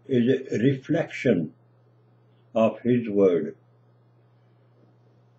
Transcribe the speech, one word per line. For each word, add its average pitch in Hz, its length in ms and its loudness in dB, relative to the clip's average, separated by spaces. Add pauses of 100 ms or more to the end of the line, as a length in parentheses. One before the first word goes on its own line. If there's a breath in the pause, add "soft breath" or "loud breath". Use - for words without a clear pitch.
is 127 440 0
a 110 60 -2
reflection 131 960 -2 (1040)
of 110 240 0
his 117 280 0
word. 90 480 2 (1800)